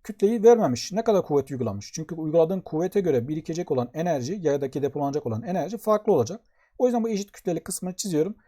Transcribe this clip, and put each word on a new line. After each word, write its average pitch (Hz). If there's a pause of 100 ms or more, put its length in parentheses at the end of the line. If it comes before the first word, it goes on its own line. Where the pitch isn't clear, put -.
kütleyi 208
vermemiş. 208
Ne 214
kadar 202
kuvvet 143
uygulamış? 110
Çünkü 160
uyguladığın 160
kuvvete 185
göre 135
birikecek 160
olan 123
enerji, 160
yaydaki 139
depolanacak 139
olan 113
enerji 180
farklı 208
olacak. 143 (360)
O 254
yüzden 240
bu 226
eşit 202
kütleli 165
kısmını 185
çiziyorum 175 (120)